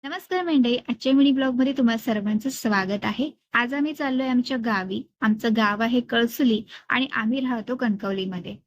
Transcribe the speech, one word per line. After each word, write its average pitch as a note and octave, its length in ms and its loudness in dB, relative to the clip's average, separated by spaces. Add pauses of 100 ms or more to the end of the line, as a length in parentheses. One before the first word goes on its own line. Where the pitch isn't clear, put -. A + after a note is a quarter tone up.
नमस्कार F#4 400 -4
मंडळी, B3+ 340 4
आजच्या B3+ 360 -2
मिनी C#4 180 6
ब्लॉगमध्ये C4 460 2
तुम्हा A#3 200 2
सर्वांचं G#3+ 520 -2
स्वागत G3+ 560 -2
आहे. A#3+ 240 -2 (240)
आज A#3+ 200 0
आम्ही D4 200 -2
चाललोय C4 340 -2
आमच्या B3 300 0
गावी. G#3 440 -2 (200)
आमचं G#3+ 360 2
गाव G#3 240 0
आहे A#3+ 200 2
कळसुली A#3 600 0 (280)
आणि C4 220 0
आम्ही A3+ 280 -2
राहतो B3 360 -4
कणकवलीमध्ये. G3 800 -4 (120)